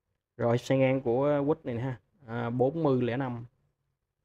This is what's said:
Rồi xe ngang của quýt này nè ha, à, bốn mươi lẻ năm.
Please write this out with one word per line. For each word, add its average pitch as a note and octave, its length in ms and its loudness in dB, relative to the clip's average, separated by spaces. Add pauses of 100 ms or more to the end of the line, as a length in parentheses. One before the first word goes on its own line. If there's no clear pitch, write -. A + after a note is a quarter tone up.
(380)
Rồi A#2 200 2
xe C3+ 200 0
ngang C3 240 4
của C#3 460 2
quýt D#3 180 -2
này B2+ 100 -6
nè A#2 60 -6
ha, B2+ 180 -6 (260)
à, A#2 240 -6
bốn C3 340 0
mươi C3 180 2
lẻ A#2+ 160 -2
năm. A#2+ 280 -6 (800)